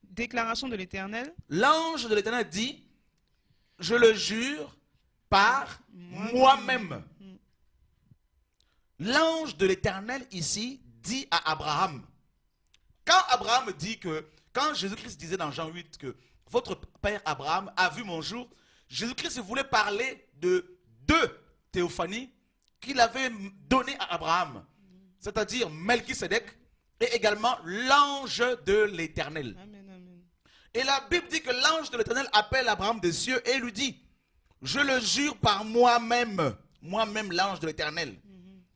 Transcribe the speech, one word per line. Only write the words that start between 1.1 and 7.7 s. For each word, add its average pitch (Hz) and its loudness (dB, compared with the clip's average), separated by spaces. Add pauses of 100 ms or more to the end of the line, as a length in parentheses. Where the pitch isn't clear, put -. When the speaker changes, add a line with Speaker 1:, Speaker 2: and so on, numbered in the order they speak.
Speaker 2:
L'ange 302 2
de 214 2
l'Éternel 214 0
dit, « 214 -6 (960)
Je 180 0
le 233 8
jure 226 -4 (520)
par 220 4 (100)
Speaker 1:
Moi-même. 180 -10
Speaker 2:
moi-même. » 254 4 (160)
Speaker 1:
Hmm. 190 -20 (1600)